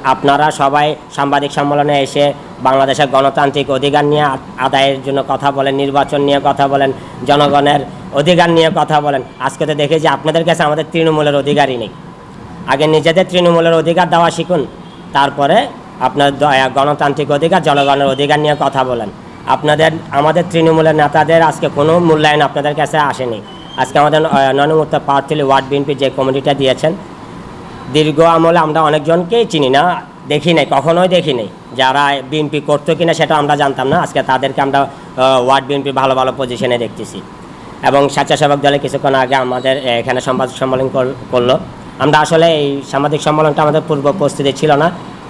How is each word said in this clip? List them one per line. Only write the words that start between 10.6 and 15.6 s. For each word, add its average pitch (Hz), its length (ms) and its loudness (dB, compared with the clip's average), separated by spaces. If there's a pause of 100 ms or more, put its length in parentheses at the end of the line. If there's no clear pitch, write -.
আমাদের 151 300 0
তৃণমূলের 156 440 2
অধিকারই 139 400 0
নেই। 113 120 -8 (800)
আগে 139 200 4
নিজেদের 156 440 4
তৃণমূলের 170 440 4
অধিকার 165 360 2
দেওয়া 170 200 4
শিখুন, 165 360 -2 (460)
তারপরে 143 540 2 (340)